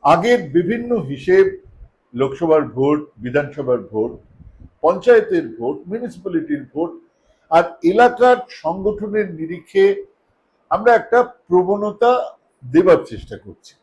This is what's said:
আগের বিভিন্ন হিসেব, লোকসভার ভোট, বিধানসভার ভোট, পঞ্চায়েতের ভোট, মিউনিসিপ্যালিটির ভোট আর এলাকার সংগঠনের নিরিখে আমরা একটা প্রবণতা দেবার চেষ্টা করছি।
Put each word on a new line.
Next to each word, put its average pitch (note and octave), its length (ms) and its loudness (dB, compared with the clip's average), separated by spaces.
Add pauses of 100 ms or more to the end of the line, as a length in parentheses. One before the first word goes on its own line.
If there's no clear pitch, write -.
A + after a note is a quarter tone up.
আগের F3+ 360 2 (160)
বিভিন্ন A#3 340 -2 (200)
হিসেব, F3+ 340 2 (720)
লোকসভার C#3+ 480 0 (120)
ভোট, C#3 240 0 (260)
বিধানসভার B2+ 560 -4 (100)
ভোট, A2 220 -4 (720)
পঞ্চায়েতের F#3+ 640 2 (100)
ভোট, B2 200 -6 (140)
মিউনিসিপ্যালিটির F3 720 -6 (100)
ভোট E3 180 -6 (600)
আর E3+ 140 4 (260)
এলাকার B3 460 4 (260)
সংগঠনের G#3 640 -4 (120)
নিরিখে E3+ 460 -2 (840)
আমরা G#3+ 200 2 (100)
একটা A3+ 180 0 (300)
প্রবণতা G#3 640 0 (520)
দেবার D#3+ 360 4 (100)
চেষ্টা G#2 340 -14
করছি। - 280 -20 (100)